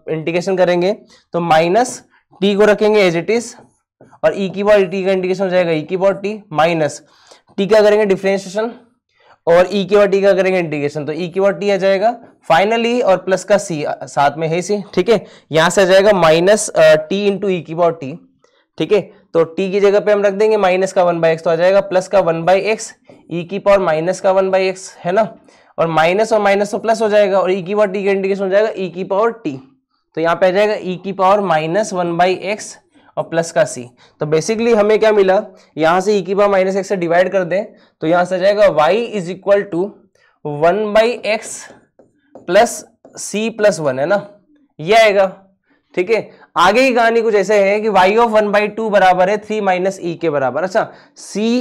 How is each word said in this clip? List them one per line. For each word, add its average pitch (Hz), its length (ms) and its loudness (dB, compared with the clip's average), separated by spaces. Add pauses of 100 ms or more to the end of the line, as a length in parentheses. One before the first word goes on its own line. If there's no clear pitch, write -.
इंटीग्रेशन 165 480 -4
करेंगे, 180 360 2 (400)
तो 170 80 -4
माइनस 170 640 0 (400)
t 202 120 0
को 208 80 4
रखेंगे 208 460 4
as 165 60 -2
it 170 140 -4
is 226 240 -4 (680)
और 160 100 0
e 190 200 -4
की 196 80 -6
पावर 208 180 4
t 190 240 -2
का 190 80 0
इंटीग्रेशन 185 320 -2
हो 185 60 -2
जाएगा 180 220 0
e 156 160 -4
की 185 80 -4
पावर 190 300 0
t 214 100 -6 (160)
माइनस 156 500 -2 (580)
t 196 80 -2
क्या 214 140 4
करेंगे 208 240 4
डिफरेंशिएशन 196 640 -4 (760)
और 170 200 4
e 196 200 -4
की 208 100 0
पावर 202 140 4
t 190 120 0
का 196 100 4
करेंगे 185 260 0
इंटीग्रेशन, 151 460 -6
तो 147 80 -6
e 165 200 -8
की 190 80 -4
पावर 196 200 0
t 202 120 -2
आ 196 40 0
जाएगा 196 400 0 (360)
finally 233 520 0
और 190 120 2
प्लस 190 280 -4
का 208 120 2
c, 160 280 -6
अ, 139 220 -8
साथ 143 300 -2
में 160 120 -4
है 165 100 -2
इसी, 202 240 -4 (120)
ठीक 185 140 0
है? 220 160 2 (280)
यहाँ 160 180 2
से 202 120 2
आ - 20 4
जाएगा 196 280 6
माइनस, 175 560 2
अ, 156 260 6 (180)
t 202 180 -2
into 196 200 -4
e 180 140 -4
की 160 100 -14
पावर 165 300 0
t, 135 120 -12 (600)
ठीक 160 140 -4
है? 202 80 4 (340)
तो 165 60 2
t 180 300 -2
की 196 100 -2
जगह 202 200 4
पे 202 120 0
हम 202 100 2
रख 202 100 0
देंगे 214 240 0
माइनस 190 360 0
का 180 120 2
वन 170 160 0
by 165 160 2
x 160 80 -12
तो 180 60 0
आ 165 60 0
जाएगा 185 240 2
प्लस 190 280 -2
का 196 120 2
वन 165 240 -2
by 180 100 2 (200)
x 220 80 -8 (500)
e 170 160 -6
की 196 100 -8
पावर 202 200 2
माइनस 170 420 -2
का 190 120 2
वन 190 180 0
by 190 100 0 (120)
x, 185 60 -16 (260)
है 175 80 -4
ना? 214 100 2 (560)
और 165 80 0
माइनस 170 460 0
और 214 80 2
माइनस 202 320 0
तो 233 60 -4
प्लस 220 240 -2
हो 220 60 0
जाएगा 202 320 2
और 180 120 0
e 190 140 -4
की 202 80 -6
पावर 208 140 2
t 190 160 -6
का 202 60 0
इंटीग्रेशन 196 320 -2
हो 196 60 -2
जाएगा 208 240 2
e 185 220 -8
की 185 100 -8
पावर 220 420 -2
t, 139 80 -6 (640)
तो 160 40 -4
यहाँ 165 160 0
पे 180 100 2
आ 185 40 2
जाएगा 208 260 0
e 180 280 -8
की 196 80 -6
पावर 196 280 2
माइनस 175 520 -2
वन 175 260 -4
by 180 100 2 (280)
x - 120 -14 (480)
और 151 80 -6
प्लस 165 280 -6
का 160 120 0
c। 127 200 -8 (360)
तो 151 60 -4
basically 220 500 0
हमें 208 220 2
क्या 214 140 4
मिला, 196 300 2 (360)
यहाँ 160 220 2
से 202 200 0
e 170 60 -4
की 196 80 -4
पावर 202 160 2
माइनस 190 260 2
x 190 80 -2
से 202 120 -4
डिवाइड 175 360 0
कर 190 120 -2
दें 180 200 -4 (360)
तो 156 60 -6
यहाँ 175 180 2
से 180 100 -4
आ 185 40 -2
जाएगा 202 300 2
y 156 260 2 (220)
is 180 180 -8
equal 202 400 0
to 175 100 -4 (600)
one 160 380 0 (120)
by 220 120 4 (280)
x - 240 -10 (920)
plus 220 300 2 (400)
c 214 280 -6 (120)
plus 196 200 2
one, 135 180 -2
है 139 80 -2
ना, 196 200 -2 (540)
ये 165 140 0
आएगा, 202 500 2 (500)
ठीक 180 160 -2
है? 214 200 -2 (260)
आगे 202 320 4
की 247 60 0
कहानी 233 280 2
कुछ 214 120 0
ऐसे 202 300 2
है 202 160 0
कि 220 80 -4
y 190 280 4
of 233 160 2
one 214 200 2
by 208 80 2 (160)
two 226 140 -6
बराबर 185 400 2
है 214 120 0
three 214 180 -6
minus 190 400 -2
e 170 180 -8
के 170 120 -2
बराबर। 135 320 -2
अच्छा, 185 300 -4 (260)
c, - 220 -10 (200)